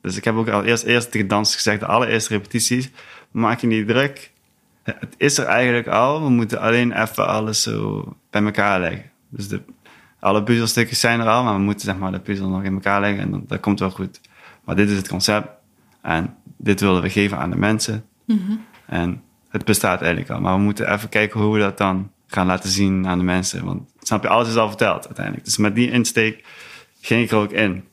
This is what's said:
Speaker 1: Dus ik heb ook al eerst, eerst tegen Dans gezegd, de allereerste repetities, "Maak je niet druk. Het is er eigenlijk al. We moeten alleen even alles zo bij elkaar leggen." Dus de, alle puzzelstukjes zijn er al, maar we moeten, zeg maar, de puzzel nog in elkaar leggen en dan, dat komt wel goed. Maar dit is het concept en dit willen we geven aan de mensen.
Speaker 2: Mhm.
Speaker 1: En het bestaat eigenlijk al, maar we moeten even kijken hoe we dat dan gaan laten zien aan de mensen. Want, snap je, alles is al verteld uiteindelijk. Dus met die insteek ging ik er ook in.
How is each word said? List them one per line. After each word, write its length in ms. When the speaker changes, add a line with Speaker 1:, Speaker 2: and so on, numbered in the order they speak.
Speaker 1:
Dus 140
ik 80
heb 100
ook 140
al 160
eerst, 200
eerst 260
tegen 180
Dans 260
gezegd, 260
de 60
allereerste 460
repetities, 580
"Maak 300
je 60
niet 220
druk. 420
Het 340
is 220
er 80
eigenlijk 420
al. 340
We 80
moeten 300
alleen 320
even 340
alles 360
zo 420
bij 120
elkaar 380
leggen." 300
Dus 200
de, 120
alle 220
puzzelstukjes 580
zijn 200
er 80
al, 160
maar 100
we 60
moeten, 260
zeg 120
maar, 140
de 80
puzzel 280
nog 160
in 100
elkaar 260
leggen 200
en 100
dan, 160
dat 140
komt 200
wel 100
goed. 300
Maar 120
dit 140
is 60
het 120
concept 400
en 320
dit 220
willen 220
we 80
geven 280
aan 120
de 60
mensen. 480
Speaker 2:
Mhm. 120
Speaker 1:
En 360
het 160
bestaat 360
eigenlijk 300
al, 100
maar 140
we 60
moeten 320
even 160
kijken 320
hoe 140
we 60
dat 180
dan 320
gaan 200
laten 240
zien 360
aan 120
de 60
mensen. 400
Want, 160
snap 220
je, 60
alles 200
is 80
al 120
verteld 380
uiteindelijk. 380
Dus 120
met 180
die 160
insteek 540
ging 240
ik 60
er 60
ook 160
in. 400